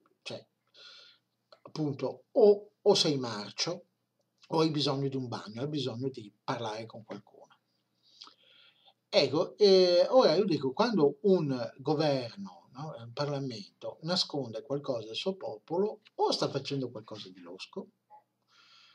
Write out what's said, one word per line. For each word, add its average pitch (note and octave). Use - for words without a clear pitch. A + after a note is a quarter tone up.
cioè, -
appunto, -
o, G#3
o G3+
sei D3+
marcio, A2
o D#3+
hai D#3+
bisogno C#3
di C3
un B2+
bagno, G#2+
hai D3
bisogno C3
di G#2+
parlare A#2
con A2+
qualcuno. -
Ecco, D3+
eh, F#3
ora G#3+
io G3+
dico, D3
quando F#3
un C#3+
governo, C3
no, D3
un A#2
Parlamento C#3
nasconde C3+
qualcosa C3
al A2
suo F#3+
popolo, F#3
o G4
sta C#3+
facendo C3+
qualcosa G#2
di F#2
losco, F#2